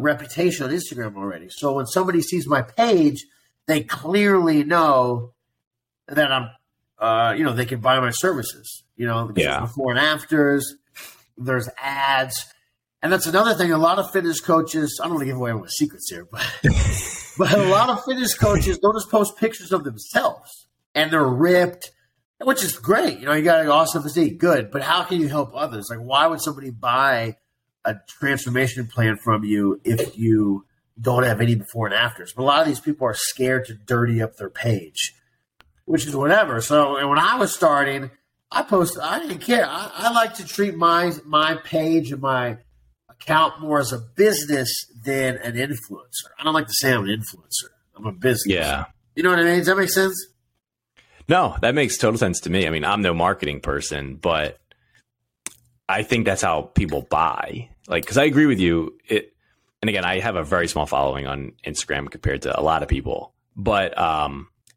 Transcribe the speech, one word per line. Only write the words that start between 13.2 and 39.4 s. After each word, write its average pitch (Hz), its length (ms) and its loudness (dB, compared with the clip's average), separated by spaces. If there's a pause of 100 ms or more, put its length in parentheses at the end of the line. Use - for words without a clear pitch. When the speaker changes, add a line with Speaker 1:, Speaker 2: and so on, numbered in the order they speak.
Speaker 1:
another 208 260 4
thing. 170 180 0
A 156 60 2
lot 170 220 4
of 190 100 -6
fitness 170 300 0
coaches, 160 600 0
I - 60 -4
don't 170 80 -4
wanna 139 120 -4
give 131 100 -4
away 120 160 -4
all 110 80 -4
my - 80 -18
secrets - 420 -4
here, 87 200 -14
but, - 140 -6 (120)
<laughs> - 800 0
but 185 160 4
a 202 80 4
lot 202 260 4
of - 160 -2
fitness 254 320 -2
coaches, 196 460 2
they'll 208 100 4
just 214 180 -4
post 208 280 2
pictures 190 340 -2
of 165 120 -2
themselves - 840 -4 (300)
and 156 160 0
they're 156 120 4
ripped, 175 680 2 (500)
which 262 220 0
is 160 120 -4
great. 214 440 0
You 127 60 -8
know, 147 80 2
you 156 100 2
got 165 160 6
an 156 80 0
awesome 156 340 2
physique, 147 380 0
good. 147 320 2
But - 100 -4
how 175 220 0
can 180 160 -2
you 147 80 0
help 143 260 -4
others? 120 360 -6
Like, 117 100 -10
why 135 260 2
would 165 140 -2
somebody 139 300 -8
buy 120 640 0 (480)
a 107 100 -2 (140)
transformation 127 800 -2
plan 110 280 0
from 107 280 0
you 101 400 2
if 113 340 0
you 107 480 2 (340)
don't 123 220 2
have 117 180 0
any 117 140 4
before 110 320 -4
and 101 80 -4
afters? 117 380 -2
But 127 100 -6
a 135 40 2
lot 143 160 4
of 160 40 4
these 139 140 -2
people 147 260 -2
are 107 80 0
scared 127 520 -2
to 113 80 -16
dirty 117 460 0
up 113 180 -4
their 101 120 -10
page, 95 640 -4 (680)
which - 200 0
is 147 120 -6
whatever. 143 440 2
So, 143 360 2
and 139 120 -2
when 143 120 4
I 214 160 2
was 208 180 0
starting, 139 560 0 (400)
I - 120 -2
posted, 175 400 0
I 185 180 -4
didn't 208 180 -10
care. 233 280 2